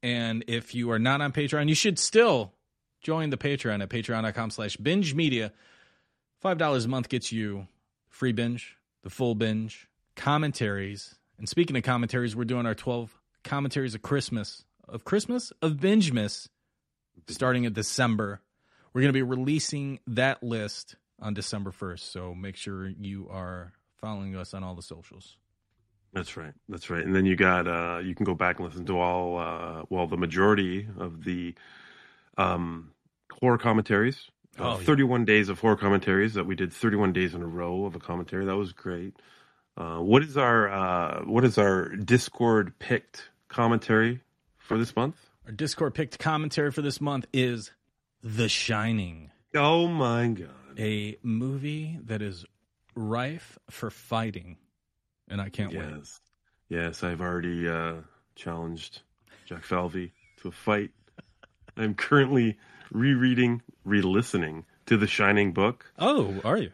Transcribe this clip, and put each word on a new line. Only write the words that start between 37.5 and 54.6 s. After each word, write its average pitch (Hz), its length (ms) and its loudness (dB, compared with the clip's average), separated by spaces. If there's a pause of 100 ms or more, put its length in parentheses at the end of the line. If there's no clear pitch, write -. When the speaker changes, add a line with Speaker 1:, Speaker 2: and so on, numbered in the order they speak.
Speaker 2:
of 92 100 -8
a 87 40 -10
commentary. 90 480 -6
That 95 100 0
was 98 160 -4
great. 90 420 -8 (600)
Uh, 82 220 -6
what 107 240 8
is 147 140 -4
our, 117 320 4
uh, 90 560 0
what 117 200 4
is 113 120 6
our 95 340 4
Discord 113 880 2
picked - 480 -6 (200)
commentary 117 720 2 (360)
for - 200 -2
this 117 200 0
month? 131 180 0 (320)
Speaker 1:
Our 113 60 -14
Discord 143 420 -2
picked 147 240 -6
commentary 151 540 0
for 151 100 -4
this 143 180 -4
month 143 320 -4
is 123 380 0 (520)
The 110 260 0
Shining. 104 840 -2 (240)
Speaker 2:
Oh 160 320 4
my 120 420 2
God. 92 200 -4 (300)
Speaker 1:
A 107 440 -2
movie 139 840 -4
that 110 180 -4
is 90 220 -8 (520)
rife 120 600 -6 (140)
for - 200 -10
fighting, 104 680 -6 (720)